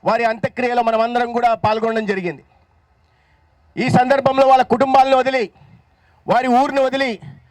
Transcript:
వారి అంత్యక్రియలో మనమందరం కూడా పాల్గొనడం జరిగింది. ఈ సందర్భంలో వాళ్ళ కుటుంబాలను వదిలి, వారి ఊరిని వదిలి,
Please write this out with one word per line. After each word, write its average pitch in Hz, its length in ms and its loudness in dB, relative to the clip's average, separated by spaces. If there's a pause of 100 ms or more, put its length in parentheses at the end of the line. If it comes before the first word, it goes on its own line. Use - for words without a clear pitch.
వారి 226 200 0
అంత్యక్రియలో 240 580 -2
మనమందరం 233 500 0
కూడా 233 220 2
పాల్గొనడం 220 520 -2
జరిగింది. 180 360 -6 (1300)
ఈ 247 120 -2
సందర్భంలో 269 580 2
వాళ్ళ 262 160 4
కుటుంబాలను 262 540 2
వదిలి, 254 340 -2 (800)
వారి 240 200 0
ఊరిని 269 320 2
వదిలి, 262 380 -2 (320)